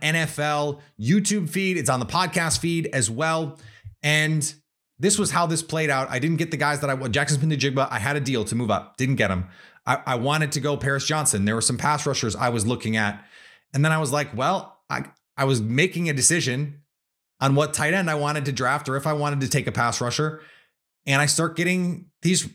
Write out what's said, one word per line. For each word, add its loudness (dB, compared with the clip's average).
N 0
F -2
L -2
YouTube 2
feed. 0
It's -2
on 2
the -4
podcast 0
feed -2
as 0
well. -2
And 2
this 2
was 0
how 2
this -2
played -2
out. 0
I -2
didn't 0
get -2
the -4
guys 0
that -2
I 0
wa-, -4
Jackson 0
Smith-Njigba, 2
I -2
had 0
a 0
deal 0
to -4
move 0
up. -2
Didn't 0
get 2
him. -2
I, 0
I 0
wanted 0
to -4
go -2
Paris -2
Johnson. 0
There 2
were 0
some 0
pass 0
rushers -2
I 0
was 0
looking 0
at. 0
And 4
then 4
I 2
was -2
like, -2
well, -2
I, -4
I 0
was 2
making 0
a 0
decision 0
on 4
what 2
tight 2
end 0
I 0
wanted -2
to -2
draft -2
or -2
if -4
I 0
wanted 0
to -2
take 0
a -4
pass 0
rusher. -2
And 4
I 4
start 0
getting -2
these 2